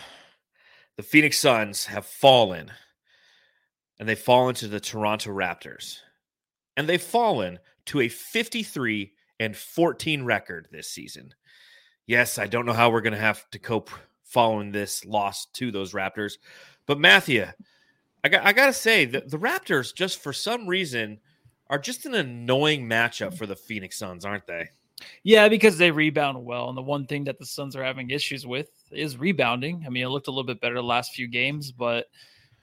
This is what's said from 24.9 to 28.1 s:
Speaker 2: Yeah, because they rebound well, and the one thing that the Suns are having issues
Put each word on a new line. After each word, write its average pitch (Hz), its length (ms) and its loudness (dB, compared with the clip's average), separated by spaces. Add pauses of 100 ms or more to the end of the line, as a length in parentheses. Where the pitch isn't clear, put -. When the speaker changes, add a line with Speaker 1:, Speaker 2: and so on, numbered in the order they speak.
Speaker 2:
Yeah, 214 240 8
because 214 300 4
they 170 140 6
rebound 147 520 0
well, 120 260 -6
and 127 80 -8
the 131 40 -8
one 139 240 -4
thing 143 200 -6
that 135 120 -6
the 131 80 -20
Suns 135 300 -10
are 135 80 -8
having 131 260 -6
issues 135 380 -6